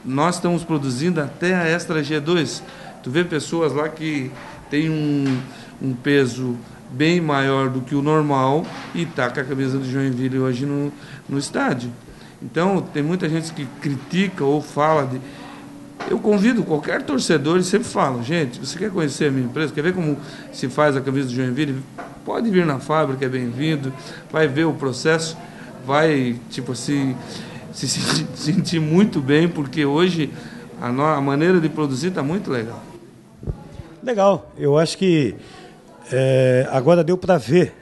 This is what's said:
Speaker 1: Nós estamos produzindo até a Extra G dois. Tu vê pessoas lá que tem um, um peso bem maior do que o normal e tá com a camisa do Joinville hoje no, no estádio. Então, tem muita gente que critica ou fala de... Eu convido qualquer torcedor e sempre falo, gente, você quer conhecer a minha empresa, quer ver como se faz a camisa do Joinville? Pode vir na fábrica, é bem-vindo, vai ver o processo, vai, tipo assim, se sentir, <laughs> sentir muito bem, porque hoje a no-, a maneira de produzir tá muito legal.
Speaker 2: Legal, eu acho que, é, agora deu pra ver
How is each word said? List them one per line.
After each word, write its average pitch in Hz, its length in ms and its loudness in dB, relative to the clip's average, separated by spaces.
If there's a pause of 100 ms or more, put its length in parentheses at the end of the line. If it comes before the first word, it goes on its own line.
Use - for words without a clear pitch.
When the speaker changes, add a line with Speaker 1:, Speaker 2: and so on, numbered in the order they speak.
Speaker 1:
Nós 147 320 0
estamos 175 280 0
produzindo 151 560 0
até 170 360 -2
a 170 120 2
Extra 170 360 0
G 147 160 -2
dois. 147 440 0 (400)
Tu 127 80 -8
vê 165 120 2
pessoas 165 500 -2
lá 147 160 0
que 151 420 -4 (380)
tem 156 200 2
um, 147 480 0 (440)
um 135 120 -2
peso 127 640 2 (340)
bem 156 300 2
maior 135 500 2
do 127 120 -2
que 120 120 -6
o 143 80 2
normal 147 640 2 (300)
e 170 100 -2
tá 131 240 -2
com 147 120 -4
a - 20 -2
camisa 135 340 -2
do 135 80 -4
Joinville 131 540 -2
hoje 131 260 0
no, 143 260 -2 (360)
no 139 100 -2
estádio. 143 540 -2 (500)
Então, 170 400 0
tem 143 220 -4
muita 170 240 -2
gente 160 240 -2
que 143 140 -10 (160)
critica 165 640 -2
ou 147 160 2
fala 151 440 2
de... 127 140 -4 (880)
Eu - 100 2
convido 208 440 4
qualquer 165 400 0
torcedor 175 560 2
e 180 40 2
sempre 240 240 2
falo, 135 360 0
gente, 135 360 -2
você - 180 -10
quer 214 120 -2
conhecer 156 360 0
a 143 60 4
minha 131 140 2
empresa, 135 280 -2
quer 147 100 -2
ver 180 100 2
como 156 240 0 (340)
se - 160 -6
faz 147 300 4
a 135 40 0
camisa 135 260 -2
do 123 60 -4
Joinville? 131 480 -2 (440)
Pode 226 240 0
vir 180 160 4
na 139 140 0
fábrica, 139 460 0
é 131 40 0
bem-vindo, 131 640 -2 (380)
vai 156 160 4
ver 143 180 2
o 156 80 2
processo, 156 640 0 (480)
vai, 135 540 2 (100)
tipo 131 220 -8
assim, 135 440 -2 (560)
se - 160 -6
sentir, 151 440 0
<laughs> - 40 -12
sentir 165 440 0
muito 165 420 4
bem, 147 260 4
porque 151 380 -2
hoje 160 460 2 (500)
a 120 100 -4
no-, 131 140 0
a 151 160 2
maneira 151 380 4
de 156 100 2
produzir 147 420 -2
tá 170 120 -4
muito 180 280 -2
legal. 113 320 -6 (1200)
Speaker 2:
Legal, 202 540 4
eu 147 220 4
acho 160 180 0
que, 156 380 4 (760)
é, 131 600 6
agora 160 320 6
deu 175 120 2
pra 180 220 2
ver 139 440 2